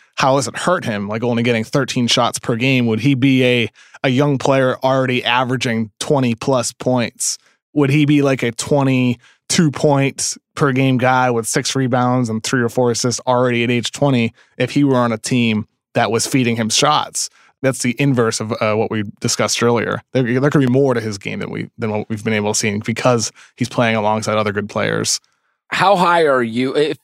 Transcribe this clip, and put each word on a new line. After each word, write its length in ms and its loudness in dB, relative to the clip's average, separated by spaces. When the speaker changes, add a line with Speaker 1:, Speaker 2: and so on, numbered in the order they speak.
Speaker 1:
how 220 2
has 100 -2
it 100 -10
hurt 260 0
him? 240 -4
Like 160 -6
only 200 0
getting 200 0
thirteen 440 -2
shots 320 0
per 160 -4
game. 320 2
Would 140 0
he 120 2
be 300 2
a, 260 2
a 60 2
young 300 2
player 380 2
already 460 0
averaging 760 -2
twenty 340 0
plus 380 -2
points? 640 -4
Would 180 2
he 140 4
be 180 4
like 180 2
a 120 -2
twenty-two 1160 0
points 640 0
per 160 2
game 260 2
guy 320 2
with 160 -2
six 300 -2
rebounds 540 0
and 140 -4
three 180 0
or 80 0
four 220 2
assists 360 -2
already 380 2
at 40 0
age 220 -2
twenty 420 0
if 140 -2
he 140 2
were 100 4
on 160 2
a 60 -2
team 500 0
that 160 2
was 160 0
feeding 300 0
him 140 -2
shots? 600 0
That's 180 -2
the 200 -4
inverse 400 0
of, 220 -6
uh, 140 0
what 140 0
we 140 -2
discussed 420 -2
earlier. 400 0
There, 260 0
there 100 2
could 120 2
be 60 2
more 260 2
to 80 -4
his 160 -6
game 220 -10
than 120 -8
we, 260 -8
than 140 -4
what 160 -4
we've 160 -8
been 80 -2
able 220 0
to 40 -4
see 200 -2
because 560 0
he's 100 -2
playing 300 0
alongside 400 -2
other 160 0
good 160 -4
players. 500 -2
Speaker 2:
How 240 2
high 280 2
are 180 2
you? 340 -2
It 280 0